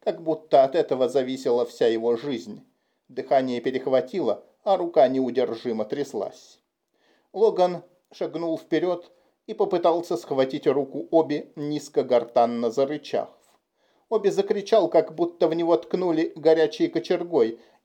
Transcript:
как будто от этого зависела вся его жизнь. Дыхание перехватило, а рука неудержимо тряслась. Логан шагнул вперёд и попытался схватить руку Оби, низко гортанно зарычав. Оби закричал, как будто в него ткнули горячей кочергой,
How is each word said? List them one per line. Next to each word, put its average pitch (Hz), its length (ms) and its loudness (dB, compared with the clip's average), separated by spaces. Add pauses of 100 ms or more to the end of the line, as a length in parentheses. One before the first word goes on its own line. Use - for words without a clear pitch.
как 170 220 -6
будто 156 420 2
от 135 100 0
этого 135 340 0
зависела 127 580 0
вся - 200 0
его 113 300 2
жизнь. 113 480 -10 (440)
Дыхание 127 520 -2
перехватило, 131 840 -2 (200)
а 196 140 2
рука 170 300 4
неудержимо 120 760 -2
тряслась. - 760 -8 (720)
Логан 180 480 2 (280)
шагнул 160 460 -6
вперёд 175 560 -2 (340)
и 226 60 -12
попытался 175 640 0
схватить 135 500 -2
руку 143 440 -2
Оби, 147 460 0
низко 147 480 -4
гортанно 120 640 0
зарычав. 135 580 -4 (800)
Оби 208 220 0
закричал, 196 580 2
как 160 260 2
будто 170 320 0
в 160 80 0
него 170 220 2
ткнули 170 580 -2
горячей 160 540 2
кочергой, 165 720 0 (240)